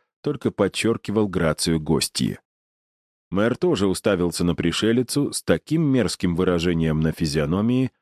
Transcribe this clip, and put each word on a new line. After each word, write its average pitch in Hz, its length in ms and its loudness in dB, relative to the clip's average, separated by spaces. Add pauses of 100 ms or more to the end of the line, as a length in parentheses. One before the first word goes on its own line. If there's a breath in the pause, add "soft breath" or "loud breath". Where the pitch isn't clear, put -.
(260)
только 143 240 -4
подчёркивал 107 760 -2
грацию 82 500 0
гостьи. 67 640 -2 (920)
Мэр 107 260 0
тоже 123 300 0
уставился 87 560 0
на 87 140 0
пришелицу 117 760 0
с - 80 -6
таким 151 420 0
мерзким 104 520 0
выражением 82 640 0
на 78 140 0
физиономии, 90 880 0